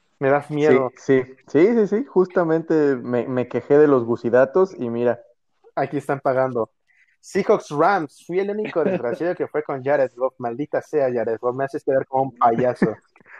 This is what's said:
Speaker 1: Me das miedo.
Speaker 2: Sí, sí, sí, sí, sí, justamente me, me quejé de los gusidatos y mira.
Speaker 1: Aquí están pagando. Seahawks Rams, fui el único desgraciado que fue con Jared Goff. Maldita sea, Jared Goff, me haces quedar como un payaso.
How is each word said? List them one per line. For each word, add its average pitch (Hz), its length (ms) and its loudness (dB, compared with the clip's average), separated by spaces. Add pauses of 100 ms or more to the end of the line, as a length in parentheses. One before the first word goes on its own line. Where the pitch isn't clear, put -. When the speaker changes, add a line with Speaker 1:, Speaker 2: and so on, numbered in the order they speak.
(200)
Speaker 1:
Me 135 100 0
das 143 200 0
miedo. 143 460 2
Speaker 2:
Sí, 135 260 2 (260)
sí, 151 200 4
sí, 240 60 2
sí, 220 140 2
sí, 208 180 -2
justamente 165 680 0 (220)
me, 120 320 -4
me 123 200 -4
quejé 127 300 0
de 151 100 6
los 127 180 4
gusidatos 127 720 2
y 123 120 -6
mira. 117 320 -2 (540)
Speaker 1:
Aquí 143 220 -6
están 139 240 -6
pagando. 131 500 -2 (480)
Seahawks - 520 -2
Rams, 160 540 -2
fui 175 140 -4
el 196 120 -4
único 208 320 -4
desgraciado 165 520 -4
que 139 120 -6
fue 151 160 -6
con 135 200 -8
Jared 135 320 0
Goff. 127 220 -4
Maldita 123 440 -6
sea, 135 300 -2
Jared 113 280 -4
Goff, 123 160 -4
me 135 100 -4
haces 143 180 -8
quedar 135 220 0
como 131 180 -2
un 131 140 -10
payaso. 120 580 0 (440)